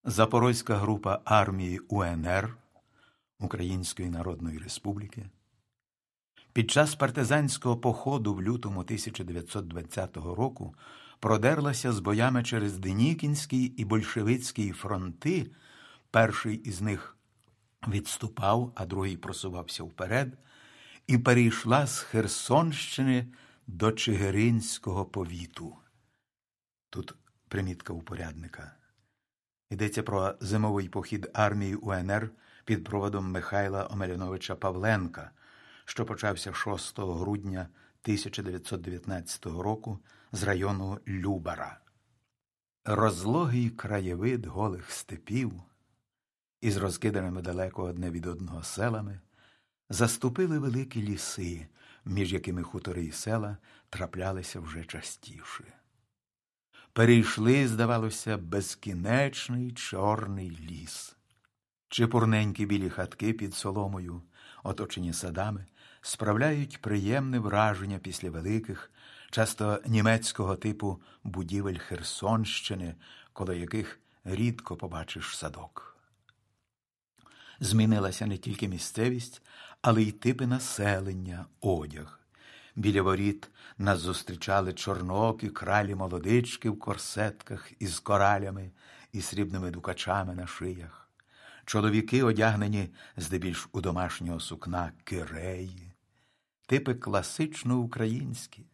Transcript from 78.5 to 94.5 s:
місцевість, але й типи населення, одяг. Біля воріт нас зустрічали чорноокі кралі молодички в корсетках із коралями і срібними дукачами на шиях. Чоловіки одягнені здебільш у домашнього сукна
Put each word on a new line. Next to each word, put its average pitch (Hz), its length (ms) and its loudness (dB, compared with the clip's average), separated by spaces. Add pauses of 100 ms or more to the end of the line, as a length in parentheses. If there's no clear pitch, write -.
місцевість, 117 720 -4 (400)
але 113 200 6
й 107 100 2
типи 123 340 0
населення, 95 1000 -2 (140)
одяг. 78 580 -2 (580)
Біля 101 260 4
воріт 98 480 2 (280)
нас 98 220 4
зустрічали 92 720 -2
чорноокі 98 760 0
кралі 101 460 0
молодички 95 760 0
в 104 80 -4
корсетках - 1000 -6
із 92 220 -4
коралями 98 720 4 (420)
і 104 80 -4
срібними 92 500 -2
дукачами 90 640 -2
на 90 120 -8
шиях. 87 640 -10 (540)
Чоловіки 107 580 4
одягнені 104 720 2 (220)
здебільш 87 560 -4
у 98 80 -2
домашнього 87 600 -2
сукна 85 520 -6 (120)